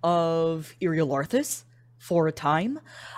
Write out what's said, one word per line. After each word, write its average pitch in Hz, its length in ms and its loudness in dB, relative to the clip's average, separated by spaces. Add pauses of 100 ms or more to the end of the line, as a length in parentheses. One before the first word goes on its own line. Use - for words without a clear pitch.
of 165 800 0
Eriolarthus 160 840 0 (340)
for 170 280 2
a 156 60 0
time. 170 480 0 (380)